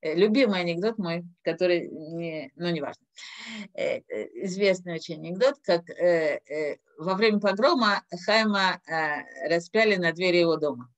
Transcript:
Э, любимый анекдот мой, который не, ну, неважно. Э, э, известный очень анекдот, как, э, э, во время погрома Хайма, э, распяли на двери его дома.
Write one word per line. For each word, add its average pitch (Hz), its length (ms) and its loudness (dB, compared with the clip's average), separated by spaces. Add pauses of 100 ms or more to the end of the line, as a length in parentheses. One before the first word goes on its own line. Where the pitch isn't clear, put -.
Э, 156 120 -2
любимый 208 460 4
анекдот 175 380 -2
мой, 175 260 -4 (180)
который 175 460 0
не, 160 680 -10
ну, 170 140 -4
неважно. 143 340 -6 (720)
Э, - 340 -4
э, 107 380 -10
известный 185 480 0
очень 165 220 -8
анекдот, 185 480 0
как, 175 260 0
э, 165 580 2
э, 147 300 -4 (200)
во 175 160 -2
время 208 260 2
погрома 208 640 2 (220)
Хайма, 202 600 2
э, 151 600 -4
распяли 196 480 2
на 170 160 0
двери 175 260 2
его 170 180 4
дома. 139 420 -4